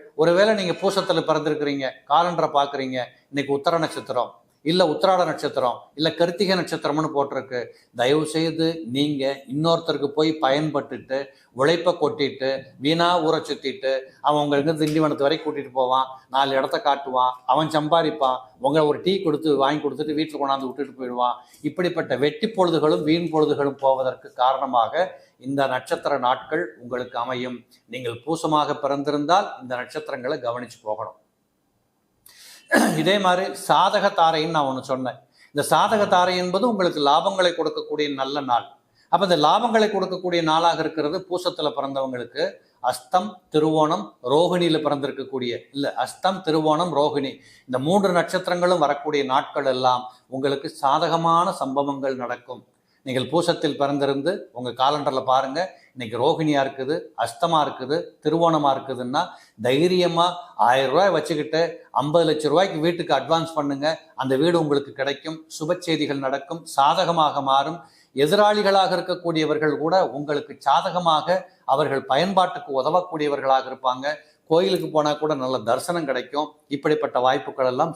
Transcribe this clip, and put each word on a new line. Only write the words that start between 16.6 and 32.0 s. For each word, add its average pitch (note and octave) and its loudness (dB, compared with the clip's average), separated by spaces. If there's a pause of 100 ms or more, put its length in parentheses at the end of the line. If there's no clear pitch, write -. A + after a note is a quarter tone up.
காட்டுவான், C3+ 0 (100)
அவன் D3 2
சம்பாதிப்பான், D3+ 0 (180)
உங்களை D3 2
ஒரு C#3+ 0
டீ F#3 0 (120)
கொடுத்து, D#3 0
வாங்கி C#3 0
கொடுத்துட்டு D3 -4
வீட்டுல D3+ -4
கொண்டாந்து C3+ -2
விட்டுட்டு B2+ -10
போயிடுவான். B2 -2 (320)
இப்படிப்பட்ட E3+ -2
வெட்டி D3 0
பொழுதுகளும் E3 2
வீண் E3 0
பொழுதுகளும் C#3+ 0
போவதற்கு C3 0
காரணமாக B2+ 0 (340)
இந்த C#3 -4
நட்சத்திர B2+ -2
நாட்கள் C3 -2 (140)
உங்களுக்கு B2 -8
அமையும். B2 -6 (320)
நீங்கள் A#2 -8
பூசமாக D3+ 0
பிறந்திருந்தால் D3 0 (120)
இந்த B2+ -8
நட்சத்திரங்களை C3+ -6
கவனிச்சு A#2+ -8
போகணும். G#2+ -8 (1800)